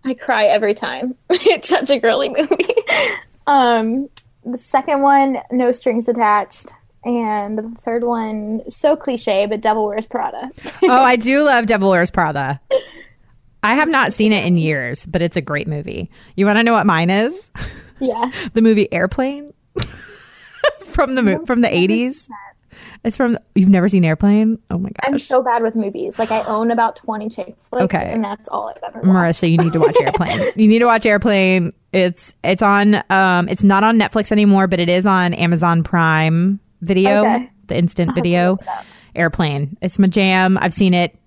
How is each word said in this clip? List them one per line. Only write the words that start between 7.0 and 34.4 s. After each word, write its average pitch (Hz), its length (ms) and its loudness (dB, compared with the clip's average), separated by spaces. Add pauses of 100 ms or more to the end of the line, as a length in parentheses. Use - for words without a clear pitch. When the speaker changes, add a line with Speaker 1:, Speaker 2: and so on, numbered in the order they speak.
Speaker 1:
And 214 540 -4
the 220 120 -10 (140)
third 233 200 -4
one, 220 560 -4 (100)
so 311 260 0
cliche, 226 480 -2
but 214 160 -4
Devil 214 260 0
Wears 214 200 -6
Prada. 233 440 -8 (160)
<laughs> - 160 -6
Speaker 2:
Oh, 262 200 4
I 254 140 4
do 262 260 2
love 247 240 2
Devil 196 240 2
Wears 180 200 2
Prada. 143 480 -2 (1040)
I 220 120 2
have 302 160 2
not 262 240 0
seen 214 180 2
it 196 140 0
in 175 100 2
years, 143 480 -2
but 170 160 -4
it's 170 160 -2
a 165 60 -2
great 147 260 -6
movie. 147 420 -10 (260)
You 196 100 2
wanna 208 160 2
know 233 100 2
what 202 140 2
mine 170 240 2
is? 254 400 -2 (500)
Speaker 1:
Yeah. 247 300 -4 (120)
Speaker 2:
<laughs> 262 120 -10
The 226 80 2
movie 220 280 4
Airplane 277 600 -4 (260)
<laughs> - 80 -4 (1000)
from 262 300 -2
the 262 80 0
mo-, 196 120 2
Speaker 1:
No, 320 120 -6
Speaker 2:
from 240 140 0
the 240 80 4
Speaker 1:
I - 40 0
haven't 175 100 2
Speaker 2:
eighties. 233 400 -2
Speaker 1:
seen - 80 -14
that. 202 240 -20 (500)
Speaker 2:
It's 226 120 -4
from, 240 200 0 (180)
you've 185 140 4
never 185 200 6
seen 190 160 2
Airplane? 208 540 2 (120)
Oh 175 80 -6
my 196 120 -8 (140)
Speaker 1:
I'm 277 80 -2
Speaker 2:
gosh. 277 140 -4
Speaker 1:
so 262 160 0
bad 233 200 0
with 220 120 -2
movies. 214 440 -6
Like, 226 120 -2
I 220 140 -2
own 220 260 -2
about 233 260 0
twenty 214 320 -10
chick 196 280 -14 (140)
flicks, 247 140 -2
Speaker 2:
Okay. - 280 -4
Speaker 1:
and 220 120 -4
that's 202 240 -12
all 220 200 -8
I've - 140 -16
ever - 180 -14
watched. 190 100 4 (320)
Speaker 2:
Marissa, 170 80 2
you 165 80 4
need 170 140 2
to 165 80 0
watch 453 160 2
Speaker 1:
<laughs> 494 40 6
Speaker 2:
Airplane. - 400 -2 (160)
You 214 120 6
need 226 120 6
to 240 60 4
watch 226 200 2
Airplane. 190 680 2 (200)
It's, 180 500 -2
it's 185 200 0
on, 208 340 4 (140)
um, 185 380 2
it's - 160 -2
not 196 200 6
on 226 140 4
Netflix 214 340 0
anymore, 202 340 4